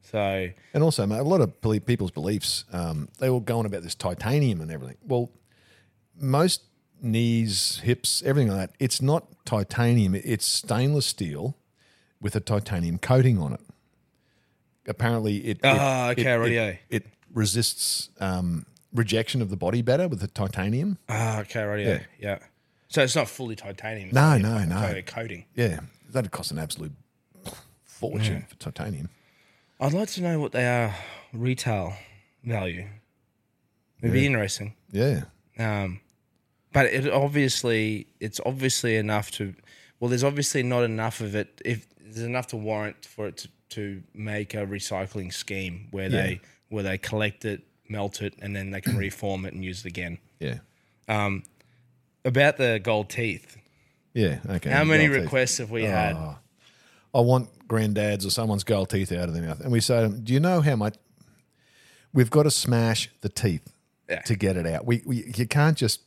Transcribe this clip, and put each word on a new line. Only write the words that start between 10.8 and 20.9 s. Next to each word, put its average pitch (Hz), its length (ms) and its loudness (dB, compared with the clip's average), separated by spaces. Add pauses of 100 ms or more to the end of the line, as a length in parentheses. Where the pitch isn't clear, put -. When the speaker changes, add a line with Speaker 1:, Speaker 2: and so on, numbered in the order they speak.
Speaker 2:
steel 87 500 -4 (640)
with 101 140 -2
a 110 40 2
titanium 90 600 -2
coating 127 400 6
on 71 140 -4
it. - 60 -10 (1300)
Apparently, 110 520 0
it, 101 180 -4
it, - 80 0
Speaker 1:
Ah, 135 460 4
okay, 123 100 0
Speaker 2:
it, 117 40 4
it, 123 140 4
Speaker 1:
rightio. 113 380 0 (120)
Speaker 2:
it - 160 -2 (280)
resists, - 760 0 (120)
um, 90 440 -2 (280)
rejection 110 480 0
of 104 80 -2
the 98 80 -4
body 98 240 0
better 135 260 2
with 113 140 -4
the 98 60 -4
titanium. 107 680 -2 (120)